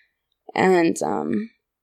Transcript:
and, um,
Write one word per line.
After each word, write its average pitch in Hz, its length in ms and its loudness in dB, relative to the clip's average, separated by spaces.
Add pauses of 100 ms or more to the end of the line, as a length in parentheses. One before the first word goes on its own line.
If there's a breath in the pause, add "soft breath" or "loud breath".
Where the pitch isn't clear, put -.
(540 loud breath)
and, 175 480 2
um, 82 480 -4 (320)